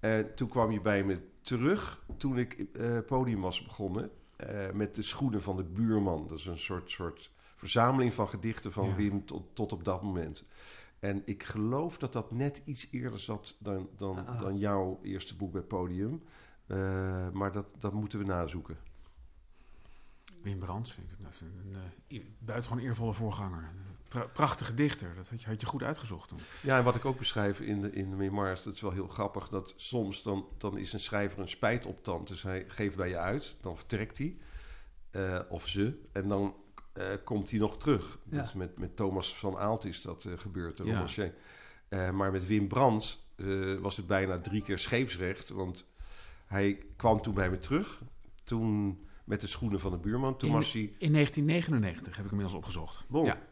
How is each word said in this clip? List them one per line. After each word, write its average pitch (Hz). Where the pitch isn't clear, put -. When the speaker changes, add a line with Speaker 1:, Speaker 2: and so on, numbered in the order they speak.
Speaker 1:
En 110
toen 120
kwam 113
je 107
bij 101
me 92
terug 135
toen 135
ik, 120
eh, 117
Podium 127
was 90
begonnen, 101
eh, 101
met 101
De 107
Schoenen 107
van 95
de 95
Buurman. 95
Dat 80
is 78
een 85
soort, 90
soort -
verzameling 120
van 107
gedichten 90
van 107
Speaker 2:
Ja. 101
Speaker 1:
Wim 101
tot, -
tot 107
op 87
dat 95
moment. 87
En 101
ik 98
geloof 131
dat 127
dat 113
net 139
iets 139
eerder 123
zat -
dan, 95
dan, 95
Speaker 3:
Ah. 120
Speaker 1:
dan 98
jouw 98
eerste 95
boek 92
bij 92
Podium. 95
Eh, 95
maar 98
dat, 101
dat 101
moeten 107
we 101
nazoeken. 87
Speaker 2:
Wim 98
Brands, 95
vind 85
ik, 87
dat 95
is -
een, 82
een, 98
eh, 139
i-, 104
buitengewoon 120
eervolle 113
voorganger. 95
Pra-, 120
prachtige 120
dichter, 117
dat 90
had 120
je, -
had 110
je -
goed 139
uitgezocht 113
toen. -
Speaker 1:
Ja, 135
en 123
wat 120
ik 120
ook 127
beschrijf 101
in 104
de, 101
in 98
de 95
memoirs, 98
dat 101
is -
wel 101
heel 90
grappig, 101
dat 95
soms 107
dan, 98
dan 101
is 98
een 104
schrijver 101
een 92
spijt 120
op 98
tand. 85
Dus 90
hij 95
geeft 101
bij 90
je 90
uit, 101
dan 85
vertrekt -
hij, 156
eh, 92
of 85
ze, 104
en 98
dan, 101
eh, 95
komt 104
hij 110
nog 104
terug. 135
Dat 147
Speaker 3:
Ja. 139
Speaker 1:
is 113
met, 90
met 90
Thomas 95
van 92
Aalt 107
is 92
dat, -
eh, 90
gebeurd, 87
de 95
Speaker 2:
Ja. 110
Speaker 1:
romancier. 92
Eh, 92
maar 98
met 92
Wim 104
Brands, 113
eh, 95
was 95
het 92
bijna 95
drie 101
keer 95
scheepsrecht, 95
want 92
hij 101
kwam 110
toen 104
bij 92
me 92
terug. -
Toen 104
met 101
De 107
Schoenen 101
van 95
de 90
Buurman. 123
Toen -
Speaker 2:
In, -
Speaker 1:
was -
hij 110
Speaker 2:
in 151
negentien 147
negenennegentig 135
heb 101
ik 101
inmiddels 98
opgezocht. -
Speaker 1:
Bon, 151
Speaker 2:
Ja. -